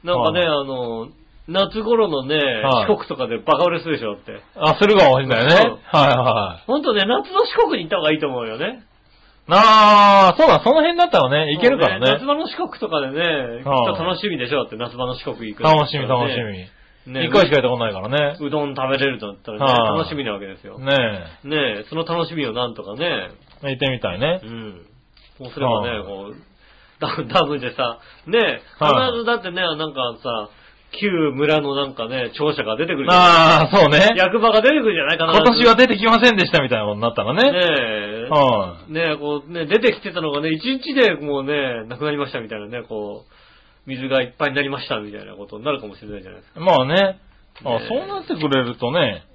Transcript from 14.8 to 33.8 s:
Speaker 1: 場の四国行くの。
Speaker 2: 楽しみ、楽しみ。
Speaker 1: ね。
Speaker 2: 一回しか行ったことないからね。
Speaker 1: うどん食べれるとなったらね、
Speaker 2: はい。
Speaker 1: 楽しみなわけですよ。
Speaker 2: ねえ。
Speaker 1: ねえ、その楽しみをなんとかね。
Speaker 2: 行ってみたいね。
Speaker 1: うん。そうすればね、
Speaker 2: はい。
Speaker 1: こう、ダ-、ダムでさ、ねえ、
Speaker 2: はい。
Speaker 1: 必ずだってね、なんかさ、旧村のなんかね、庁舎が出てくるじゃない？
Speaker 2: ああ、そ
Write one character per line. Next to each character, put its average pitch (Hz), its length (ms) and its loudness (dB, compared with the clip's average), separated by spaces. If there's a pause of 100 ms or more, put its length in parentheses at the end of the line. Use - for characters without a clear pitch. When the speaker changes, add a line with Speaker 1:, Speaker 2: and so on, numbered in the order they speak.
Speaker 1:
場 127 100 -6
の 123 100 -6
四 123 200 -10
国 113 120 -14
行 107 100 -14
く - 60 -8
の。 156 100 6
Speaker 2:
楽 151 160 2
し 147 80 -6
み、 127 100 -6
楽 123 240 0
し 120 60 -4 (680)
み。 127 80 -16
Speaker 1:
ね。 139 120 -4
Speaker 2:
一 160 40 -4
回 196 120 4
し 160 80 4
か 147 80 2
行 - 20 4
っ - 40 0
た 123 60 0
こ 123 80 -2
と - 20 -
な 113 100 -2
い 101 40 -6
か 95 60 -8
ら 104 100 -8
ね。 147 300 -2
Speaker 1:
う 143 100 -8
ど 147 160 -2
ん 139 100 -10
食 131 160 -4
べ 139 80 0
れ 139 120 0
る 113 80 -10
と 104 80 -12
な 101 60 -12
っ - 40 -18
た - 140 -16
ら 107 60 -12
ね、 139 80 -2
Speaker 2:
は 117 300 2
い。 - 20 -2
Speaker 1:
楽 - 100 -4
し 160 80 -10
み 143 80 -8
な 107 100 -6
わ 98 60 -8
け 101 60 -14
で 95 120 -16
す - 100 -20
よ。 101 120 -18
Speaker 2:
ね 135 160 -2 (480)
え。 139 40 -16
Speaker 1:
ね 151 100 -4 (240)
え、 - 80 -16
そ 156 60 -12
の 160 100 -4
楽 165 220 -4
し 165 80 -14
み 147 100 -4
を 113 80 -6
な 123 160 -4
ん 113 60 -14
と 104 80 -16
か 101 100 -12
ね。 123 380 -6 (320)
Speaker 2:
行 139 100 -6
っ 123 40 -8
て 135 120 -2
み 123 100 -6
た 92 140 -6
い 92 60 -10
ね。 156 240 -2
Speaker 1:
う 110 40 -18
ん。 107 340 -16 (580)
そ 131 80 -18
う - 40 -18
す - 80 -14
れ 135 60 -2
ば 113 160 0
ね、 120 160 -4
Speaker 2:
は - 40 -8
い。 - 20 -12
Speaker 1:
こ 98 280 -14
う、 - 40 -18 (640)
ダ-、 151 80 -6 (340)
ダ 147 40 2
ム 143 140 -6
で 123 160 -8
さ、 120 240 -6 (280)
ね 202 100 -2
え、 156 240 -2 (220)
Speaker 2:
は 139 240 2
い。 247 60 -2
Speaker 1:
必 233 60 -6
ず 233 60 -6
だ 233 100 0
っ - 60 -6
て 185 80 -10
ね、 180 120 -6
な 160 260 -4
ん 143 60 -12
か 123 280 -6
さ、 113 280 -8 (500)
旧 208 80 -2 (280)
村 151 260 0
の 139 140 -4
な 139 100 -2
ん 135 80 -12
か 113 140 -8
ね、 120 280 -6
庁 151 180 -2
舎 135 100 -6
が 107 120 -4
出 160 120 -4
て 175 80 -4
く 135 80 -6
る 156 60 -2
じ 180 60 6
ゃ - 20 8
な 180 60 8
い？ 165 460 6
Speaker 2:
あ - 20 -
あ、 196 60 4
そ 180 80 8